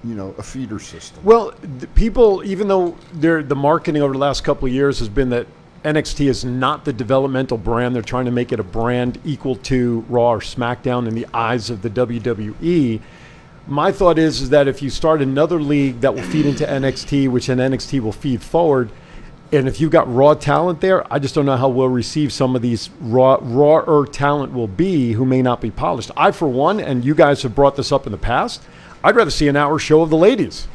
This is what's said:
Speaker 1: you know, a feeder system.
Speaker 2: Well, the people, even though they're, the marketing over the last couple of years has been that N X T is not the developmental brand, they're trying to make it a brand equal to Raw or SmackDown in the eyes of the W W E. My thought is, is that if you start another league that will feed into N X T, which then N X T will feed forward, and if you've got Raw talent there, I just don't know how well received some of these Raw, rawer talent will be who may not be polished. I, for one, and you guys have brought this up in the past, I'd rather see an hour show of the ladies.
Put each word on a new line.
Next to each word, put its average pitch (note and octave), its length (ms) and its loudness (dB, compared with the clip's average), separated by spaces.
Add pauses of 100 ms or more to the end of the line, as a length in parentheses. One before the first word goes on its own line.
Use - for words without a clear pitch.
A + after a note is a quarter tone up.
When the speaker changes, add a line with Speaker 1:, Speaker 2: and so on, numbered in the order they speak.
Speaker 1:
you A#2 100 -8
know, G2 240 -10
a G#2+ 40 -12
feeder G#2+ 360 -10
system. - 460 -18
Speaker 2:
Well, A3 280 4 (260)
the - 100 -14
people, A3 560 4
even G3 240 -4
though F3+ 280 2 (180)
they're, D#3+ 280 2
the C#3 120 -4
marketing D3+ 480 0
over C3+ 100 0
the C3 60 -4
last C#3 260 -2
couple C#3+ 220 -2
of B2 60 0
years C#3 260 0
has A#2 100 -4
been B2+ 220 0
that A#2+ 160 -2 (380)
N D3+ 120 0
X - 180 -2
T C#3+ 120 0
is B2+ 180 0
not C3 400 -2
the D3 80 -4
developmental C3 680 -2
brand, A#2 360 -2
they're A#2 80 -4
trying B2+ 220 -4
to A#2+ 60 -2
make B2 200 -2
it A#2+ 80 -2
a G#2+ 60 -4
brand A#2+ 600 -2
equal C3 320 -4
to A#2+ 520 -2
Raw A#2+ 220 2
or G#2+ 100 0
SmackDown B2 680 -4
in A2+ 80 -4
the A#2+ 180 -6
eyes A2+ 380 -2
of G#2 120 -8
the A#2 80 -6
W A#2 280 -2
W G#2+ 420 -6
E. D3+ 400 0 (680)
My D#3 240 0
thought F3+ 260 4
is, D3+ 220 2
is C3 100 -4
that C#3+ 160 6
if C3+ 160 -4
you C3+ 80 -4
start D#3 320 0
another D3+ 380 0
league C#3 400 0
that C3 140 2
will - 80 -8
feed F3 240 -2
into C#3+ 220 -2
N C3+ 160 -2
X - 200 -4
T, C#3 240 0
which B2 180 0
then B2+ 140 0
N C3 140 0
X - 120 -8
T B2+ 140 -2
will G#2+ 120 -4
feed B2 300 -4
forward, C#3 480 0 (640)
and C3 160 2
if B2+ 120 -4
you've D#3+ 100 2
got C#3+ 220 4
Raw C#3+ 220 6
talent D3+ 460 0
there, F#3+ 320 2
I C#3 60 -2
just C#3 160 -4
don't C#3+ 120 2
know C3+ 100 2
how C3+ 120 2
well C3 200 2
received B2+ 440 -2
some B2+ 240 0
of A#2 60 -2
these A#2 280 -4 (100)
Raw, B2+ 400 4
rawer D3 680 4
talent C#3+ 460 -2
will A#2+ 140 -4
be C3 460 0
who A#2 120 0
may B2+ 180 2
not B2 180 0
be A2+ 100 -6
polished. C#3 460 -6
I, F3+ 140 2
for D#3+ 180 -2
one, D3+ 320 0
and B2 240 -4
you D3 100 0
guys C#3+ 280 4
have A#2 120 -4
brought C#3 220 4
this C3+ 160 -4
up C#3 140 0
in A2 60 -8
the F#2 60 -10
past, D3 440 -2 (420)
I'd G#3+ 120 4
rather G3+ 140 2
see D3 180 0
an C#3 80 2
hour D3 240 2
show D#3 200 4
of E3 100 0
the D#3+ 60 4
ladies. F#3+ 580 2